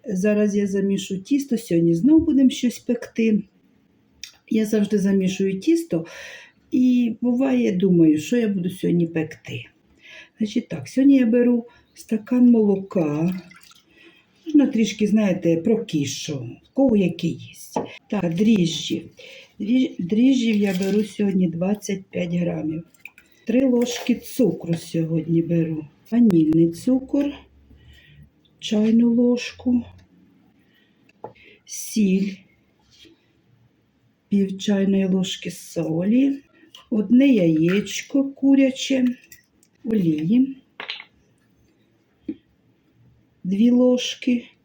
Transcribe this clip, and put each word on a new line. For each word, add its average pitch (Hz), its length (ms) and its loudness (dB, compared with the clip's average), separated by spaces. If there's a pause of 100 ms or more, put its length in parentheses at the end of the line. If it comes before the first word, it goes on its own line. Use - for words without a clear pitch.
Зараз 208 500 0
я 202 120 0
замішу 196 500 -2
тісто, 269 400 -2
сьогодні 170 360 2
знов 302 320 4
будемо 269 240 4
щось - 300 -2
пекти. 226 640 -2 (1040)
Я 220 160 0
завжди 208 340 0
замішую 190 600 0
тісто 247 460 -2 (680)
і 247 500 2
буває, 247 500 0
думаю, 175 460 4
що 240 200 -2
я 226 100 0
буду 185 220 -4
сьогодні 175 380 -2
пекти. 156 580 -8 (720)
Значить 220 300 -4
так, - 200 -10
сьогодні 269 300 4
я 254 80 4
беру 240 400 2 (280)
стакан 247 580 2
молока. 185 920 0 (1040)
Можна 294 220 4
трішки, 214 400 0
знаєте, 180 500 2
прокисшу, 147 920 -4 (220)
в - 20 -20
кого 254 240 4
який 175 340 0
є. - 520 -12 (260)
Так, 180 240 -4
дріжджі. 196 720 0 (540)
Дріж-, 247 400 0
дріжджів 226 560 2
я 202 240 0
беру 196 240 0
сьогодні 190 440 0
двадцять 190 580 -4
п'ять 180 280 -6
грамів. 170 500 -4 (640)
Три 254 180 2
ложки 240 500 0
цукру 170 580 -4
сьогодні 165 680 -2
беру. 160 440 -4 (260)
Ванільний 170 600 4
цукор, 277 640 -2 (1300)
чайну 226 540 2
ложку, 240 680 0 (1800)
сіль, 196 680 -4 (2000)
пів 190 280 -2
чайної 196 480 0
ложки 185 460 -4
солі, 202 840 -2 (520)
одне 240 380 4
яєчко 190 960 2
куряче, 269 840 2 (800)
олії, 208 720 0 (2750)
дві 202 280 2
ложки. 247 720 0 (220)